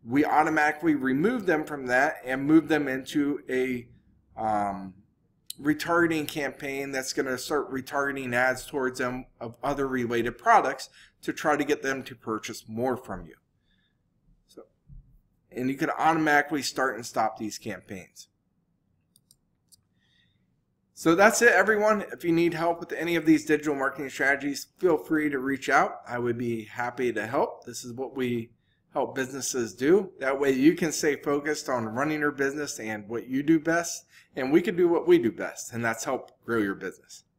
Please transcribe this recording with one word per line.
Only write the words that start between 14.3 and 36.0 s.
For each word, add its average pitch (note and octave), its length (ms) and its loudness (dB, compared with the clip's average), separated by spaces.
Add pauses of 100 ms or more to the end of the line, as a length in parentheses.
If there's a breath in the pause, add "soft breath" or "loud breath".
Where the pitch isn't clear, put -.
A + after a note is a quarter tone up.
So, - 140 -20 (920)
and B2+ 160 -4
you C3+ 80 -2
can D#3+ 140 0
automatically D3 720 2
start B2+ 340 -2
and A#2 80 -12
stop A2+ 340 -2
these G#2+ 200 -8
campaigns. F#2+ 720 -14 (2750)
So E3 200 4
that's G#3 260 6
it, A#3+ 120 8
everyone. G#3 600 4
If - 120 -16
you E3+ 80 2
need E3 200 2
help E3+ 280 -2
with E3+ 120 -10
any D#3+ 240 -2
of D#3 80 -2
these D#3 220 6
digital D3+ 280 2
marketing C3+ 360 -4
strategies, C#3 560 -2 (120)
feel E3+ 200 4
free D3+ 320 0
to C#3+ 80 -2
reach C3+ 320 -4
out. D#3 360 2
I A#2+ 120 -6
would A#2+ 180 -2
be A#2 280 -4
happy A#2+ 480 -4
to G#2+ 140 -4
help. C#3+ 380 -2
This A#2+ 200 -14
is A#2+ 100 -10
what B2+ 200 -8
we A#2+ 360 -2 (420)
help C3 220 -2
businesses B2+ 600 -4
do. F3+ 440 2
That C3+ 200 -2
way C#3 140 2
you C3+ 220 6
can D#3+ 180 -2
stay C#3+ 240 0
focused D3 520 -2
on A#2+ 180 -2
running C#3+ 340 -2
your D3 120 0
business C#3 460 -4
and G#2+ 300 -8
what A#2 200 -6
you C3 140 -2
do D#3+ 160 4
best, E3 460 -2 (320 soft breath)
and C3+ 160 -2
we F3 100 8
can F3+ 140 0
do F3 120 6
what E3+ 180 2
we F3 120 8
do A#2 140 2
best, F2+ 400 -8
and A#2 120 -6
that's A2+ 200 -2